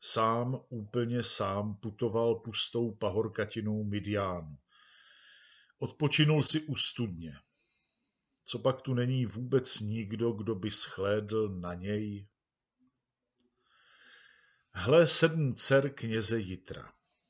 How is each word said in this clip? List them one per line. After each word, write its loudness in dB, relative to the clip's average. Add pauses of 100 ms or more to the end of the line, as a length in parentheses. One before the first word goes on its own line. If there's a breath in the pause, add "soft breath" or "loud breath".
Sám, 0
úplně -4
sám 0
putoval -2
pustou -2
pahorkatinou -4
Midiánu. -4 (1200 loud breath)
Odpočinul 2
si 6
u -6
studně. -2 (1080)
Copak -4
tu -2
není 0
vůbec 0
nikdo, -2
kdo -4
by -6
shlédl 0
na -8
něj? -6 (2500 soft breath)
Hle, 6
sedm 4
dcer 4
kněze -2
Jitra. -10 (380)